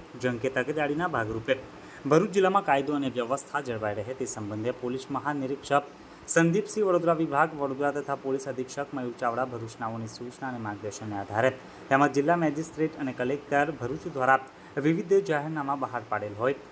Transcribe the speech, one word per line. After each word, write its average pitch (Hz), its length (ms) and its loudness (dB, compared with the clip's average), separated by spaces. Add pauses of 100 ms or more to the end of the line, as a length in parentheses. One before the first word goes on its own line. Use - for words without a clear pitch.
(180)
જે 123 100 -2
અંગે 120 220 -2
તકેદારીના 147 580 0
ભાગરૂપે 113 460 0 (500)
ભરૂચ 165 260 4
જિલ્લામાં 190 340 4
કાયદો 139 300 2
અને 139 160 -2
વ્યવસ્થા 123 500 -2
જળવાઈ 110 380 -2
રહે 110 160 -6
તે 131 120 -4
સંબંધે 107 540 -4
પોલીસ 127 300 -4
મહાનિરીક્ષક 143 760 0 (420)
સંદીપસિંહ, 185 600 4
વડોદરા 170 280 4
વિભાગ, 156 400 2
વડોદરા 143 380 0
તથા 143 240 -2
પોલીસ 135 320 -2
અધિક્ષક 131 460 -6
મયુર 123 260 -4
ચાવડા 123 260 0
ભરૂચ 113 320 -10
નાઓની 113 340 -6
સૂચના 123 360 -10
અને 123 180 -6
માર્ગદર્શનને 104 520 -6
આધારે 104 320 2 (380)
તેમજ 139 160 6 (100)
જિલ્લા 143 220 4
મેજિસ્ટ્રેટ 156 640 0
અને 135 120 -4
કલેક્ટર 143 600 0
ભરૂચ 131 360 -6
દ્વારા 131 320 4 (360)
વિવિધ 170 360 2 (100)
જાહેરનામા 151 540 0
બહાર 120 320 -4
પાડેલ 104 260 -4
હોય, 123 200 2 (180)